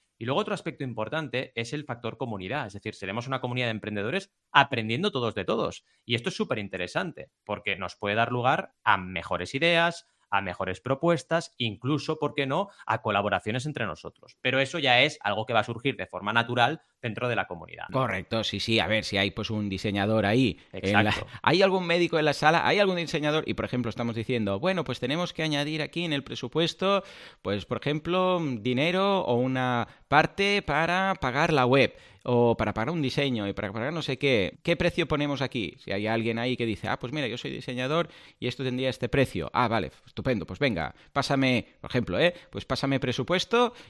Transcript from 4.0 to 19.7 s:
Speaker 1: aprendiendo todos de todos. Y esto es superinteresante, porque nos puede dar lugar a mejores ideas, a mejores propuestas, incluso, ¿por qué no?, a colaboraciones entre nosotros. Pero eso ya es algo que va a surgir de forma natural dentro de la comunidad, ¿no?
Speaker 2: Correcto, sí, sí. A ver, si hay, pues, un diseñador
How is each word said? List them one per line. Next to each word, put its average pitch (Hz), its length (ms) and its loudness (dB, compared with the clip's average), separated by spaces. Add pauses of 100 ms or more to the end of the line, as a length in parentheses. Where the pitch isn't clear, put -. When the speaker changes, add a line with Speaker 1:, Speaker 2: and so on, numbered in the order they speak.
Speaker 1:
aprendiendo 135 580 4
todos 120 240 -2
de 98 80 -2
todos. 165 400 -2 (220)
Y 117 100 0
esto 123 140 -2
es - 60 -8
superinteresante, 110 960 -4 (140)
porque 104 320 -4
nos 90 220 -6
puede 104 180 0
dar 117 160 2
lugar 123 420 0 (100)
a 104 140 6
mejores 92 580 -4
ideas, 170 520 2 (220)
a - 120 2
mejores 92 400 -4
propuestas, 165 760 0
incluso, 131 640 -2
¿por 143 160 -2
qué 139 100 0
no?, 165 220 -2 (180)
a 110 160 0
colaboraciones 104 640 0
entre 143 200 -4
nosotros. - 560 -12
Pero 127 180 2
eso 139 180 0
ya 127 240 6
es 151 200 2
algo 104 240 -2
que 120 80 -4
va 110 80 6
a - 20 0
surgir 117 320 -2
de 92 100 -6
forma 98 280 -6
natural 120 480 2 (260)
dentro 110 220 -4
de 117 60 0
la 95 120 0
comunidad, 85 420 -12
¿no? 131 100 -2
Speaker 2:
Correcto, 107 440 -2
sí, 101 160 -4
sí. 113 200 2
A 104 80 2
ver, 107 160 0
si - 140 -2
hay, 101 140 2
pues, - 180 -6
un 107 200 -2
diseñador 101 560 0